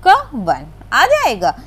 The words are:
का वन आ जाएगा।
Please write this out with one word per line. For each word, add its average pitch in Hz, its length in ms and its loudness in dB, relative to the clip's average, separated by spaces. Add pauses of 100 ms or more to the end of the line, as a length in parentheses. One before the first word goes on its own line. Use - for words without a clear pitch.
का 392 120 6 (180)
वन 165 320 -6 (280)
आ 269 120 4
जाएगा। 311 480 0 (140)